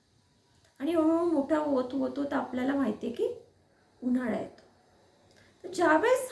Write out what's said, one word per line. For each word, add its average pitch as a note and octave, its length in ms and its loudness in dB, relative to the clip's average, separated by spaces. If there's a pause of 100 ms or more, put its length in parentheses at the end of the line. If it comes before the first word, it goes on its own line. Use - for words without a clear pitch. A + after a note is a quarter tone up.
(800)
आणि D4 120 -2
हळूहळू E4 340 4
मोठा D#4 320 2
होत C4+ 360 0
होत C4 240 -2
होत C#4+ 160 -4
आपल्याला B3+ 420 -2
माहिती A#3+ 320 -2
आहे B3 80 -6
की A#4+ 180 -2 (720)
उन्हाळा B3 360 0
येतो. - 220 -12 (1000)
तर F4+ 100 -12
ज्यावेळेस F4+ 580 4